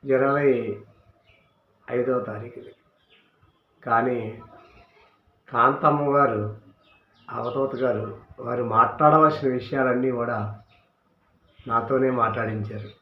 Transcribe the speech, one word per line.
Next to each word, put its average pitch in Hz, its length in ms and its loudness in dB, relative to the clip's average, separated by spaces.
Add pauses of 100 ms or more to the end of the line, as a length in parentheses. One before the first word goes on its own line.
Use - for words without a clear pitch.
ఇరవై 131 760 0 (1080)
ఐదవ 123 280 0
తారీఖుది. 110 560 -12 (1080)
కానీ 113 560 -2 (1080)
కాంతమ్మ 139 680 2
గారు, 107 400 0 (720)
అవధూత 120 460 -4
గారు, 107 420 -4 (220)
వారు 120 240 -4
మాట్లాడవలసిన 151 920 4
విషయాలన్నీ 127 580 0
కూడా 113 480 -4 (1080)
నాతోనే 120 420 0
మాట్లాడించారు. 110 800 -4 (120)